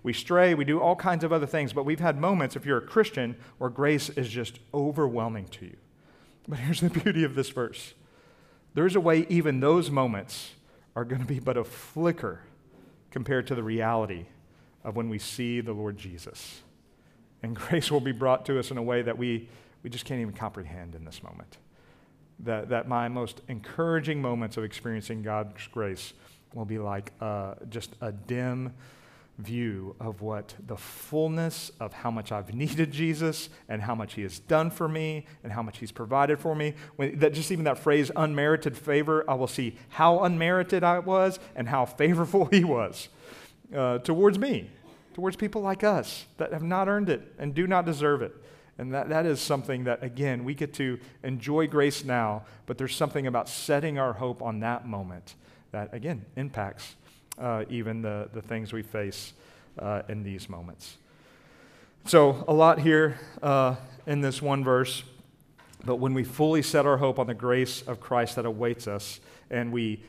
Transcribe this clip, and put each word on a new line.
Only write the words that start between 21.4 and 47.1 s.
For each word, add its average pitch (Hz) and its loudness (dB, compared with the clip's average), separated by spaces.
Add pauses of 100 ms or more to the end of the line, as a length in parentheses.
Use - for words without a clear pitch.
That, 110 -6
that 120 0
my 120 0
most 123 -6
encouraging 151 -2
moments 117 -4
of 110 -4
experiencing 110 -8
God's 107 -6
grace 101 -6 (400)
will 113 -8
be 110 -6
like, 101 -6
uh, 101 -4 (140)
just 110 -12
a 113 -6
dim 123 -4 (640)
view 104 -6
of 107 -8
what 104 -8 (140)
the 117 -10
fullness 160 -4
of 107 -8
how - -4
much 113 -6
I've 104 -6
<laughs> - -
needed 147 0
Jesus 160 -2 (180)
and 107 -4
how 113 -2
much 110 -8
he 107 -8
has 92 -8
done 160 2
for 165 -4
me 156 -4 (180)
and 120 -10
how 113 -4
much 107 -10
he's 110 -10
provided 139 2
for 156 -2
me. 151 -2 (220)
When, 143 -2
that, 147 6
just 156 -4
even 165 0
that 135 2
phrase, 147 4
"unmerited 151 2
favor," 151 2
I 139 2
will 127 0
see 120 -4 (140)
how 170 6
unmerited 175 2
I 175 6
was 185 4 (160)
and 123 -4
how 131 2
favorable 170 4
<laughs> - 0
he 196 8
was, 120 -2 (640)
uh, 127 2
towards 185 4
me, 208 -2 (460)
towards 185 -2
people 208 -2
like 190 -2
us 185 2 (120)
that - -4
have 160 -4
not 185 2
earned 202 2
it - -2